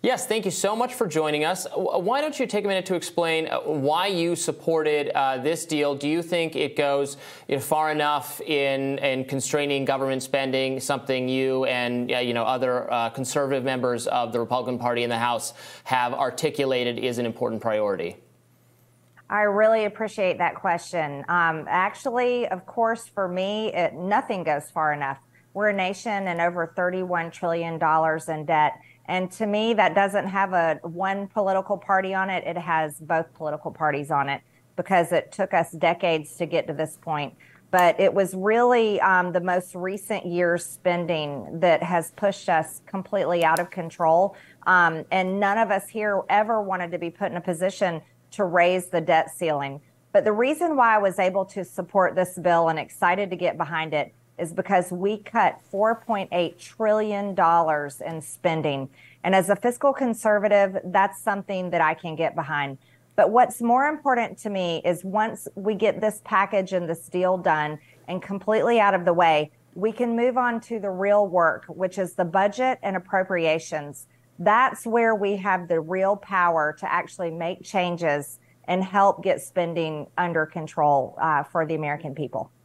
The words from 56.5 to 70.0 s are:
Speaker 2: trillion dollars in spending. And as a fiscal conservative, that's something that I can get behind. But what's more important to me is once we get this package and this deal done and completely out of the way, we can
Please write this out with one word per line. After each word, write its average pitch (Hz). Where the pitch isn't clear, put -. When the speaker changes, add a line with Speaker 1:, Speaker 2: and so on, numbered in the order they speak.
Speaker 2:
trillion 208
dollars 165
in 160
spending. 151
And 185
as 185
a 196
fiscal 247
conservative, 202
that's 190
something 196
that 170
I 160
can 165
get 160
behind. 143
But 175
what's 240
more 247
important 277
to 214
me 180
is 170
once 214
we 202
get 202
this 214
package 196
and 175
this 165
deal 185
done 151
and -
completely 214
out 202
of 180
the 175
way, 160
we 196
can 233